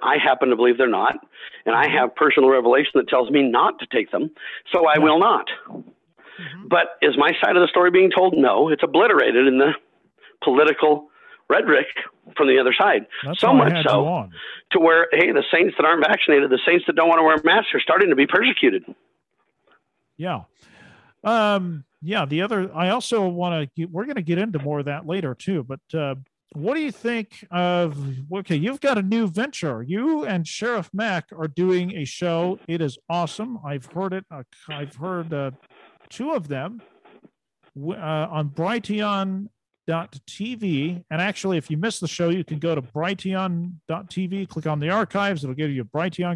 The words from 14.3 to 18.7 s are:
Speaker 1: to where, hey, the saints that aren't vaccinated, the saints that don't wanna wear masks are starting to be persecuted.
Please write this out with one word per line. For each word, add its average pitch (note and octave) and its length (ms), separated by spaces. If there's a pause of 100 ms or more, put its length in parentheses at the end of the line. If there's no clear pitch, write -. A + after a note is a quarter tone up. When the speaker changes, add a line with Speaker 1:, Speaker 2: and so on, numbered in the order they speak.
Speaker 1:
to F#3+ 80
where, E3 340
hey, E3 180
the C#3+ 200
saints E3+ 260
that D3 80
aren't D#3 200
vaccinated, D3+ 440
the B2+ 160
saints F3 220
that E3 80
don't E3 140
wanna E3 140
wear D#3 200
masks F#3+ 300
are C3+ 60
starting F3+ 300
to C#3+ 60
be C#3 120
persecuted. F3+ 560 (1300)